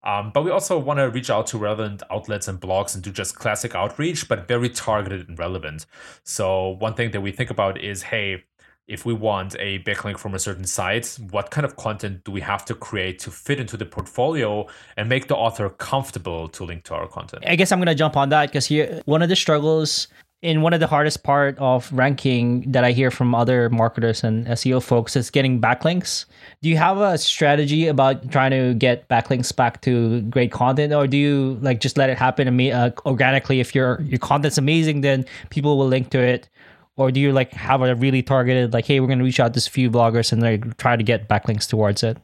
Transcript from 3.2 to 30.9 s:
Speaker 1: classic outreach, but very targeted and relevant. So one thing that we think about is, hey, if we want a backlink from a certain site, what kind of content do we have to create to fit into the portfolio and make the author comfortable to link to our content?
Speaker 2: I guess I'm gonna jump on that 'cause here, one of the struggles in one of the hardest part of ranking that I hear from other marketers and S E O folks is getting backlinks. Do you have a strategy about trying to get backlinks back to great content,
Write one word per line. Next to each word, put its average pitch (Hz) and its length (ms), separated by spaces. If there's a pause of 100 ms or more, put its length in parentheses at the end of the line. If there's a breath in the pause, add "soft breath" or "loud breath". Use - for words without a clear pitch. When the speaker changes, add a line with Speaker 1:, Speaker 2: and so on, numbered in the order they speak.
Speaker 1:
classic - 380
outreach, 147 540
but 95 200
very 120 220
targeted 98 600
and 82 100
relevant. 80 460 (380 loud breath)
So 95 460 (100)
one 110 140
thing 117 180
that 98 100
we 98 100
think 120 180
about 98 320
is, 101 220
hey, 98 400 (420 soft breath)
if - 200
we 120 80
want 104 460
a 98 240
backlink 101 360
from 95 160
a 95 40
certain 95 260
site, 101 520 (140)
what 101 200
kind 147 120
of - 140
content 101 480
do 98 80
we 98 80
have 101 240
to 113 100
create 92 440
to - 120
fit - 260
into 117 200
the 101 80
portfolio 120 840 (300 loud breath)
and 107 100
make 131 220
the 110 80
author 110 320
comfortable 87 800
to - 160
link 82 180
to - 100
our 82 140
content? - 400
Speaker 2:
I 175 80
guess 185 160
I'm 185 80
gonna 170 160
jump 147 220
on 139 120
that 147 220
'cause 139 140
here, 151 400
one 151 160
of 170 80
the 185 80
struggles 156 720 (320 soft breath)
in 160 200
one 165 120
of 165 80
the 165 60
hardest 151 360
part 139 340
of 127 360
ranking 127 760
that 127 140
I 123 80
hear 127 180
from 120 240
other 120 360
marketers 113 560
and 113 200
S 120 200
E 127 80
O 127 80
folks 120 340
is 127 140
getting 131 320
backlinks. 160 640 (360 loud breath)
Do 147 60
you 160 80
have 170 220
a 196 200
strategy 147 720
about 135 420
trying 135 220
to 127 220
get 120 340
backlinks 123 480
back 120 280
to 120 400
great 120 280
content, 135 400